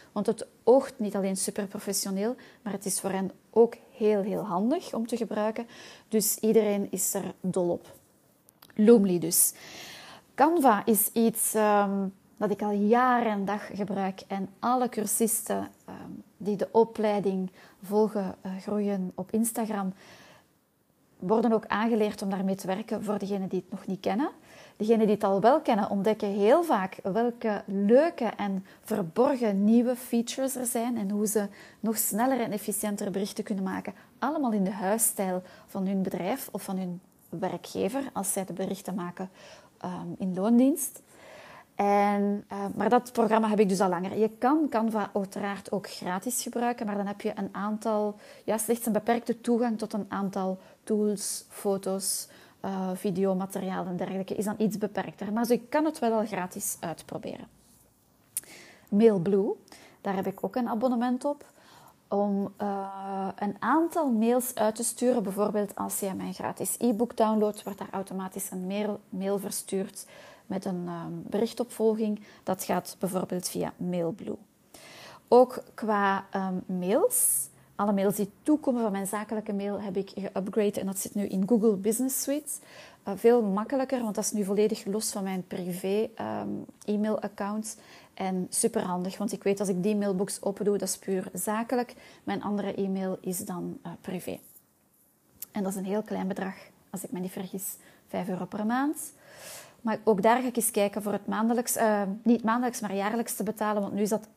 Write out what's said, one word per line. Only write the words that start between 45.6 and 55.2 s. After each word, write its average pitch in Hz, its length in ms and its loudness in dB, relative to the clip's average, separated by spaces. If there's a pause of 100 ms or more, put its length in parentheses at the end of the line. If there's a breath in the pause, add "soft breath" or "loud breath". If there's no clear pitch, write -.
ook 196 180 -2
gratis 196 520 -4
gebruiken, 240 440 -2
maar 202 100 -2
dan 202 100 -2
heb 202 140 -6
je 214 140 -2
een 196 180 -4
aantal, 208 640 -2 (280 loud breath)
ja, 208 140 0
slechts 233 280 -2
een 226 60 2
beperkte 226 480 0
toegang 233 380 0
tot 214 140 -6
een 196 160 -4
aantal 190 500 -2 (260 loud breath)
tools, 208 640 -2
foto's, 196 800 -2 (320 loud breath)
eh, 190 340 -4
videomateriaal 190 920 -2
en 180 100 -4
dergelijke. 190 380 -4
Is 202 100 0
dan 208 140 0
iets 214 200 2
beperkter. 202 540 -4